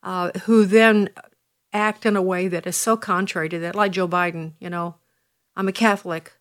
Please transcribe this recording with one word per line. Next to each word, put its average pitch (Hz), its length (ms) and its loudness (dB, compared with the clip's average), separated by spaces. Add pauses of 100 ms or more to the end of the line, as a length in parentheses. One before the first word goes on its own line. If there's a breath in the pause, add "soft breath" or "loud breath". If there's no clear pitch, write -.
uh, 180 300 -4 (140)
who 220 200 6
then 214 440 4 (640)
act 214 320 -2
in 214 120 0
a 196 60 0
way 185 260 0
that 170 180 -4
is 180 100 -6
so 226 220 0
contrary 185 520 -4
to 170 100 -6
that, 170 160 -8
like 208 160 2
Joe 185 160 -2
Biden, 170 520 -2
you 175 120 -12
know. 170 240 -6 (600)
I'm 190 120 -2
a 190 40 -2
Catholic 190 680 -2